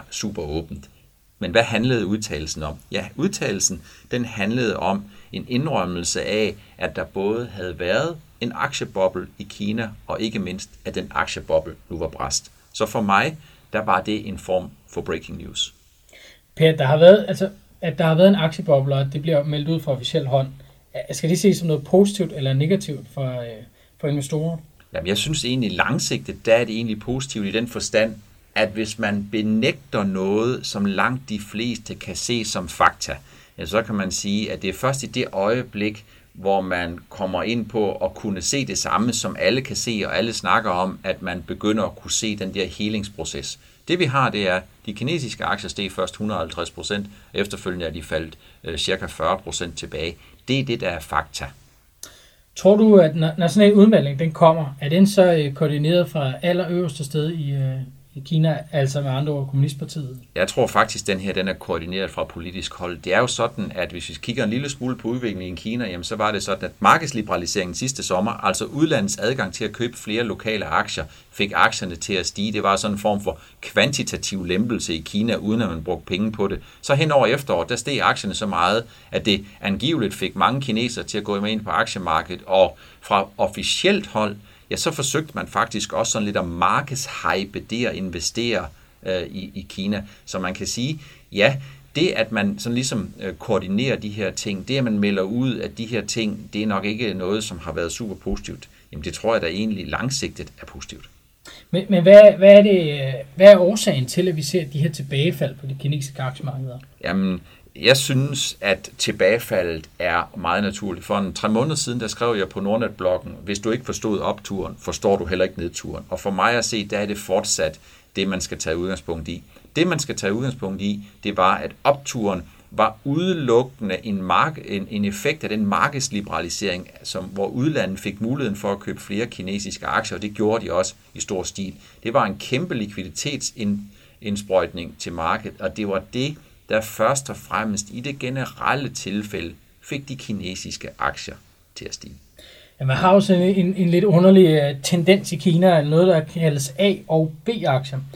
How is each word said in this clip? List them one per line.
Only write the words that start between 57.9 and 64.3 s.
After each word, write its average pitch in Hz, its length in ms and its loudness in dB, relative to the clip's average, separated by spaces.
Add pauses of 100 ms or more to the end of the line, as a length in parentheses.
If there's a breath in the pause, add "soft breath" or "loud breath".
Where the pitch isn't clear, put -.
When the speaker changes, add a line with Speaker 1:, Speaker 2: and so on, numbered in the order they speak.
Speaker 2:
i 135 120 -12
Kina, 156 320 2 (140)
altså 139 280 0
med 139 100 -2
andre 147 220 -2
ord 139 160 -4
Kommunistpartiet? 139 720 -2 (160)
Speaker 1:
Jeg 92 140 0
tror 123 180 2
faktisk, - 400 0
den 95 140 -2
her, 95 120 -4
den 95 160 -2
er 92 40 0
koordineret 87 580 -4
fra 78 140 -6
politisk 87 500 -10
hold. 87 240 -8
Det 90 160 -2
er 104 40 6
jo 123 80 4
sådan, - 480 -4
at 87 160 -6
hvis 87 180 -10
vi 76 140 -12
kigger 120 220 -4